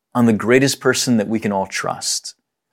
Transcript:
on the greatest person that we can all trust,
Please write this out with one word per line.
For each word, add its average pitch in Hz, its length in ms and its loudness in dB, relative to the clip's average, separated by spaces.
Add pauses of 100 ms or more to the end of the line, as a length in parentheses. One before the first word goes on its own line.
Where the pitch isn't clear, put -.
(140)
on 120 120 4
the 117 60 4
greatest 123 480 2
person 127 380 0
that 101 100 -2
we 110 100 -2
can 107 140 -4
all 95 140 -2
trust, - 680 -8 (380)